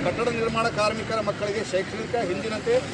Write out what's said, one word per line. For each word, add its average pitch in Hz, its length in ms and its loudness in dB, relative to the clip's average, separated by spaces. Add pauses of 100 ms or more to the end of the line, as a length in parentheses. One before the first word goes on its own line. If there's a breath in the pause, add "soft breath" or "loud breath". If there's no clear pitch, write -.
ಕಟ್ಟಡ 226 260 2
ನಿರ್ಮಾಣ 226 380 0
ಕಾರ್ಮಿಕರ 220 540 0
ಮಕ್ಕಳಿಗೆ 208 400 -2 (100)
ಶೈಕ್ಷಣಿಕ 190 440 -2
ಹಿಂದಿನಂತೆ 214 580 0 (200)